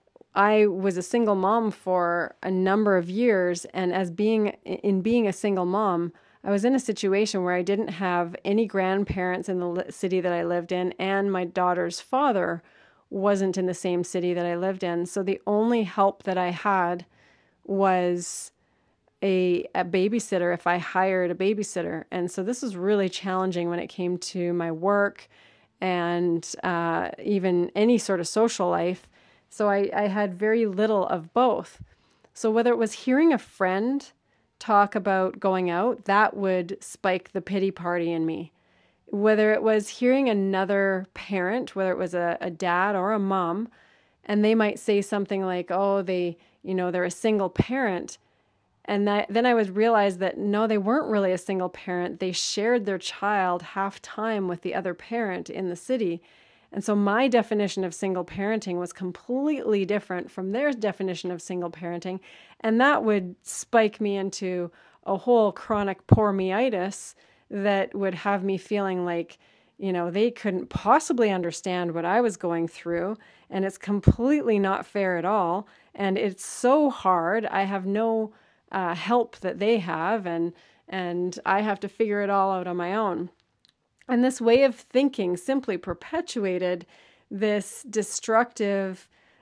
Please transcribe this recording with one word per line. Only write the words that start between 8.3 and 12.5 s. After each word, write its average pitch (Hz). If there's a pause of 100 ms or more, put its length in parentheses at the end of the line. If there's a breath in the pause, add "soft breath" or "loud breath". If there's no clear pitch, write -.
any 214
grandparents 190
in 185
the 175
li-, 180
city 185
that 175
I 170
lived 175
in, 180
and 196
my 180
daughter's 175
father 202 (480 soft breath)